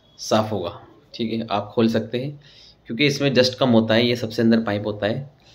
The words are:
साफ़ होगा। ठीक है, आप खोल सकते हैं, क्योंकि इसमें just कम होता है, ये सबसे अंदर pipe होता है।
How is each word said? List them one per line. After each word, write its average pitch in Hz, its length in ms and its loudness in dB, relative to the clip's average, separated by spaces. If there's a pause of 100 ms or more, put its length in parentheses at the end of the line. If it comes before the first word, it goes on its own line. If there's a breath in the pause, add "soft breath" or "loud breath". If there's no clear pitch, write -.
(200)
साफ़ 110 300 0
होगा। 87 300 -6 (340)
ठीक 113 200 -4
है, 113 140 -6
आप 101 200 -4
खोल 113 220 2
सकते 113 280 -4
हैं, 143 220 -8 (480 loud breath)
क्योंकि 123 180 0
इसमें 139 280 0
just 127 260 2
कम 135 100 2
होता 113 240 4
है, 117 120 4
ये 120 100 2
सबसे 113 260 -6
अंदर 113 220 4
pipe 104 220 -4
होता 104 220 -4
है। 139 220 -4 (260 soft breath)